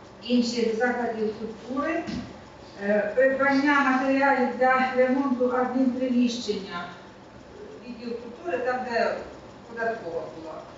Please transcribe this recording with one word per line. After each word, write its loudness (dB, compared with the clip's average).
інших 2
закладів 0
культури, -4
е, 2
придбання 4
матеріалів 2
для 4
ремонту 4
адмінприміщення, 0
відділ -10
культури, -6
там, 0
де 2
податкова -4
була, -12